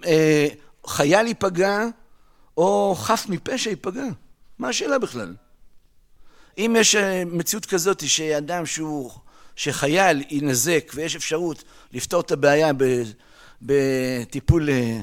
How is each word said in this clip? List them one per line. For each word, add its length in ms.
אה, 420
חייל 400
ייפגע 560
או 420
חף 300
מפשע 400
ייפגע? 360
מה 100
השאלה 300
בכלל? 360
אם 220
יש, 160
אה, 300
מציאות 400
כזאת 440
שאדם 560
שהוא, 460
שחייל 720
ינזק 680
ויש 200
אפשרות 480
לפתור 280
את 100
הבעיה 420
ב-, 300
בטיפול, 1080
אה, 340